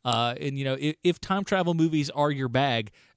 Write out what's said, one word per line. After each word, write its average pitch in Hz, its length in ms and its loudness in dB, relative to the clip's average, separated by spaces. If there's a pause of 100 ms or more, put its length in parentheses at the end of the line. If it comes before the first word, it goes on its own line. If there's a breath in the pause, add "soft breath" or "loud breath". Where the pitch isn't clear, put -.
uh, 120 360 0
and, 139 180 -4
you 139 80 -4
know, 135 140 0
if, 147 240 -2
if 175 180 2
time 196 220 -2
travel 180 320 0
movies 156 340 2
are 147 220 0
your 135 180 -2
bag, 120 400 0 (260 soft breath)